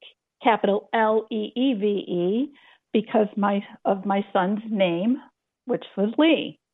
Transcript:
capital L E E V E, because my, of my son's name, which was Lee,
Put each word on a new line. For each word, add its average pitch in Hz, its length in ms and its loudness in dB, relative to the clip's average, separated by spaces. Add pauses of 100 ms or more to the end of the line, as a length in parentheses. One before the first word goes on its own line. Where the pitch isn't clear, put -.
(420)
capital 208 500 2
L 220 380 2
E 214 240 -4
E 262 200 0
V 202 120 -2
E, 202 680 -2 (400)
because 214 440 2
my, 202 280 0 (200)
of 190 200 -2
my 202 280 0
son's 196 280 0 (100)
name, 196 480 0 (460)
which - 200 -4 (120)
was 208 220 0
Lee, 294 400 2 (160)